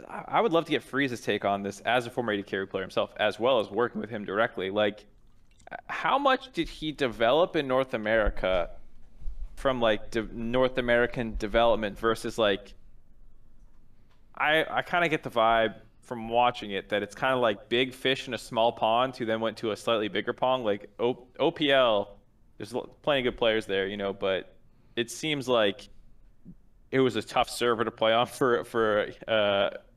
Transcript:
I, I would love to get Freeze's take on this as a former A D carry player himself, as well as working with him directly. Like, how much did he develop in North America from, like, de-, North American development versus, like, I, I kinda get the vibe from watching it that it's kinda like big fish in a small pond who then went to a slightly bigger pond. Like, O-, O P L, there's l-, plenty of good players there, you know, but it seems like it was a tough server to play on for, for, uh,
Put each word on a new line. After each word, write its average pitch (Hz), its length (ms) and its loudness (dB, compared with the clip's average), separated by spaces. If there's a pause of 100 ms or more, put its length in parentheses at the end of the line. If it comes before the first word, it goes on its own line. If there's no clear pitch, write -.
I, - 200 -12
I 165 140 0
would 226 100 2
love 160 140 2
to 147 60 -4
get 120 120 0
Freeze's 127 380 -2
take 104 240 0
on 101 180 0
this 101 180 -6
as 120 260 0
a - 20 -8
former 113 240 -2
A 101 40 0
D 98 60 -4
carry 98 240 -4
player 95 160 -6
himself, 98 340 -4
as 104 220 0
well 123 200 2
as 98 100 -2
working 113 320 -2
with 104 80 -10
him 104 160 -8
directly. 95 440 -2
Like, 104 360 0 (800)
how 233 320 0
much 254 320 0
did 160 160 -4
he 156 240 -8
develop 131 640 2
in 143 120 -2
North 131 260 0
America 104 800 2 (840)
from, 131 240 0
like, 110 320 2
de-, 113 220 -2
North 123 440 0
American 120 600 0
development 107 600 2
versus, 113 400 -2
like, 101 360 0 (1600)
I, 151 340 4
I 123 120 -2
kinda 175 260 2
get 151 160 0
the 131 60 -6
vibe 113 460 4 (260)
from 113 260 -10
watching 117 440 2
it 98 180 -4
that 104 120 0
it's 101 140 -8
kinda 131 220 0
like 110 320 0
big 123 240 0
fish - 340 -2
in 127 60 -8
a 110 40 -6
small 120 360 0
pond 123 420 2
who 123 100 -6
then 110 140 0
went 110 180 -2
to 110 140 -2
a 101 60 -4
slightly 107 320 0
bigger 104 240 -4
pond. 127 320 0
Like, 104 240 -2 (100)
O-, 123 280 -2 (120)
O 139 100 2
P 139 220 -2
L, 117 460 2 (400)
there's 107 160 -12
l-, - 300 -8
plenty 139 180 2
of 120 120 0
good - 40 -12
players 110 280 2
there, 98 220 0
you 104 80 -6
know, 98 160 -4
but 95 420 -2 (420)
it 117 140 -4
seems 143 380 -4
like 110 400 2 (1040)
it 131 80 2
was 123 160 4
a 110 60 -2
tough - 280 0
server 117 360 0
to 110 60 -4
play 110 200 2
on 120 160 4
for, 120 380 0
for, 107 420 0 (200)
uh, 101 420 2 (280)